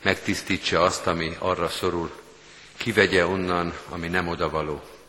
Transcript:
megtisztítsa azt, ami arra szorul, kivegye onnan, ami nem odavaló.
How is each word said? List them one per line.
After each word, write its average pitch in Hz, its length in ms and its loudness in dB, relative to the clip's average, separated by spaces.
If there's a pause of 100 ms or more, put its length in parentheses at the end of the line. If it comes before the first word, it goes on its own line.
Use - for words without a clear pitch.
megtisztítsa 92 800 0
azt, 90 240 2
ami 82 320 -2
arra 87 300 0
szorul, 85 440 -2 (640)
kivegye 95 500 4
onnan, 90 480 0 (140)
ami 85 200 -8
nem 87 200 0
odavaló. 78 540 -4 (260)